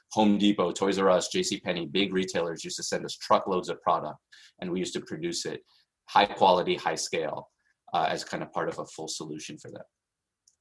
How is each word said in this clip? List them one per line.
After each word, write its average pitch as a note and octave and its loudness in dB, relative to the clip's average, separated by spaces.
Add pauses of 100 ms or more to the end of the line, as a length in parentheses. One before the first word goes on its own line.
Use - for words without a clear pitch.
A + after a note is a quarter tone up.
(140)
Home G#2 4
Depot, G2 4
Toys G2 0
R F#2+ 6
Us, F2+ 4
J F#2+ 0
C F#2 -4
Penney, F2 -4
big F#2 0
retailers F2 -2
used F2+ -8
to F2 -8
send E2 -4
us D#2 -10
truckloads F#2 2
of E2+ -6
product, D#2 0 (420)
and F2+ -6
we F#2 -2
used F2 -4
to - -6
produce E2 -6
it D2+ -8 (420)
high G2+ 4
quality, F2+ 4
high E2 -2
scale, - -6 (420)
uh, E2 2
as E2 -4
kind E2 -8
of D#2+ -10
part E2 -2
of E2 -4
a D2+ -8
full D#2 -12
solution D#2 -10
for - -18
them. - -14 (760)